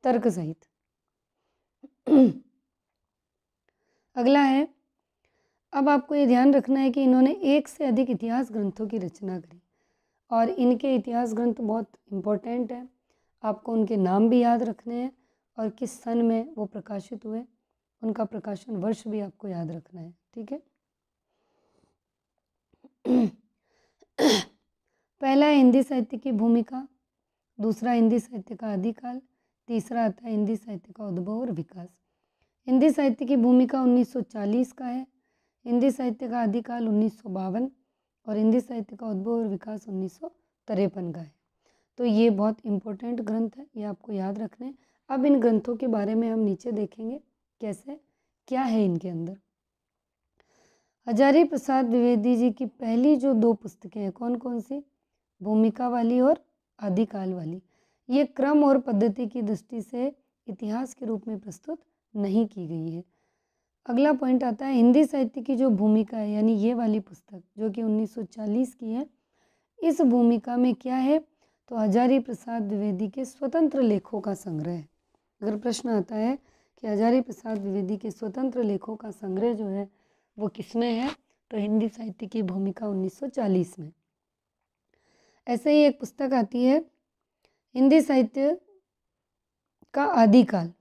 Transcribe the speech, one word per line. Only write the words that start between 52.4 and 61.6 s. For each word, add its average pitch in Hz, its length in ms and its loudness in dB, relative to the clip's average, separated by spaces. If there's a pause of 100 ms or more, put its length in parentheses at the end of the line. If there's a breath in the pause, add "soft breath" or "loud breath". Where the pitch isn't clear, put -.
की 247 140 -6
पहली 247 500 2
जो 262 180 2
दो 226 200 4
पुस्तकें 208 480 -10
हैं, 196 100 -4
कौन 240 240 -6
कौन 240 240 -8
सी? 277 240 -10 (580)
भूमिका 220 480 0
वाली 240 300 0
और 285 240 2 (360)
आदिकाल 196 540 -4
वाली। 175 280 -10 (480)
ये 269 160 2
क्रम 294 380 0
और 269 160 4
पद्धति 226 480 0
की 240 140 -8
दृष्टि 214 400 -6
से 254 300 -6 (360)
इतिहास 233 460 -8
के 254 120 -14
रूप 220 220 -6
में 214 120 -8
प्रस्तुत 247 400 -12 (360)